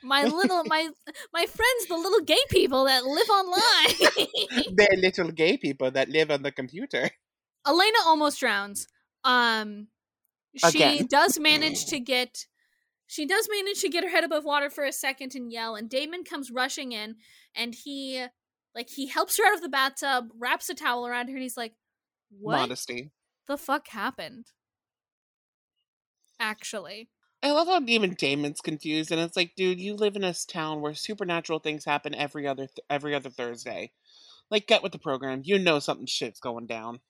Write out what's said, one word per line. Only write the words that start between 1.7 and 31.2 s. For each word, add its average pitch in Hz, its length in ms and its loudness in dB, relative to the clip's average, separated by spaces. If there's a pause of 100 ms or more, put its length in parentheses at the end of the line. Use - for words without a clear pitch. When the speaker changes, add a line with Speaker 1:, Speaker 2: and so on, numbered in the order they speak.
Speaker 1:
the 359 60 -2
little 359 300 2
gay 349 160 6 (100)
people 269 360 4
that 254 180 4
live 311 260 2
online. 381 1400 4
<laughs> 185 40 -8
Speaker 2:
They're 196 260 8
little 185 300 0
gay 165 260 2
people 135 360 -2
that 135 160 2
live 151 240 2
on 139 100 0
the 139 80 -2
computer. 139 580 -4 (560)
Speaker 1:
Elena 381 400 4
almost 302 360 2
drowns. 202 480 -4 (340)
Um, 220 640 0 (680)
she 294 260 4
Speaker 2:
Again. 285 240 4
Speaker 1:
does 302 320 4
manage 302 480 2
to 294 140 -4
get, 247 460 -4 (600)
she 302 200 -6
does 403 220 0
manage 403 340 -4
to 381 60 0
get 330 140 0
her 359 80 -4
head 330 140 2
above 302 200 -2
water 285 260 0
for 294 120 -8
a 277 80 0
second 269 460 -6
and 240 160 -12
yell, 226 240 -6
and 220 120 -10
Damon 311 360 -4
comes 285 260 -10
rushing 254 400 -4
in, 220 240 -10 (400)
and 233 180 -6
he, 262 540 -10 (480)
like, 240 160 -10
he 277 160 -8
helps - 320 -2
her 415 80 4
out 370 80 6
of 330 80 -4
the 339 60 -8
bathtub, 262 680 -2
wraps 262 320 -4
a 339 60 -8
towel 247 320 -2
around 247 220 -4
her, 269 60 -12
and 262 80 -6
he's 254 140 -8
like, 226 180 -8 (540)
"What 208 300 -2
Speaker 2:
Modesty. 127 540 -6 (340)
Speaker 1:
the 285 100 -4
fuck 285 300 -4
happened?" 208 600 -10 (1900)
Actually. 214 680 -6 (360)
Speaker 2:
I 285 60 2
love 311 160 4
how 359 200 4
even 220 280 4
Damon's 143 460 -2
confused, 156 500 -4
and 165 100 0
it's 165 160 -4
like, 175 200 -2
"Dude, 185 240 0
you 202 140 -6
live 208 200 0
in 202 80 -4
this 180 220 -2
town 156 360 -4
where 151 140 -4
supernatural 170 640 -4